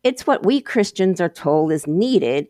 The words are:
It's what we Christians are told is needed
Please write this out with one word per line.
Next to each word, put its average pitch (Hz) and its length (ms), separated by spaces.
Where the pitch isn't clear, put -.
It's 254 200
what 277 200
we 262 160
Christians 190 580
are 170 80
told 156 460
is 151 140
needed 151 640